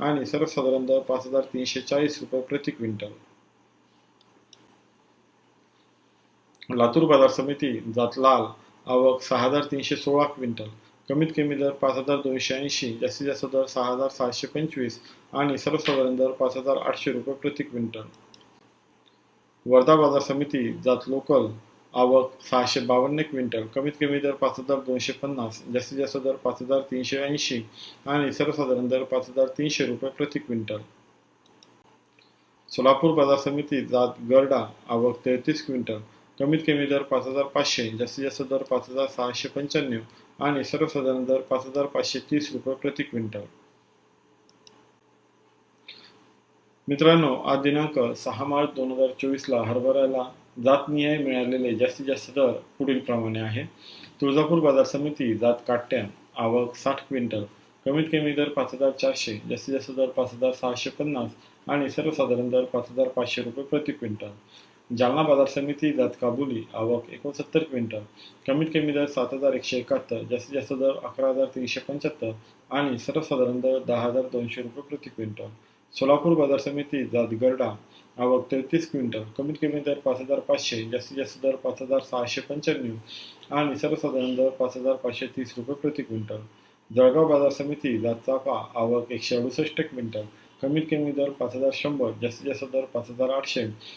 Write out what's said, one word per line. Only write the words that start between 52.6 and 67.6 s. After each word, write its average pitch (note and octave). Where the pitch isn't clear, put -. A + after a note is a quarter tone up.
पुढीलप्रमाणे A#2
आहे. A2
तुळजापूर D3+
बाजार C3+
समिती, C#3
जात A#2
काट्या, A#2+
आवक A#2+
साठ C3+
क्विंटल, A2+
कमीत D3+
कमी D3
दर C#3+
पाच C3
हजार C3+
चारशे, C3
जास्तीत B2
जास्त C3+
दर C3
पाच B2
हजार B2
सहाशे B2+
पन्नास C3+
आणि C#3
सर्वसाधारण C3
दर B2+
पाच B2
हजार B2+
पाचशे B2
रुपये B2
प्रति D3
क्विंटल. G#2+
जालना B2+
बाजार C#3
समिती, C#3+
जात B2+
काबुली, B2
आवक A#2
एकोणसत्तर C#3+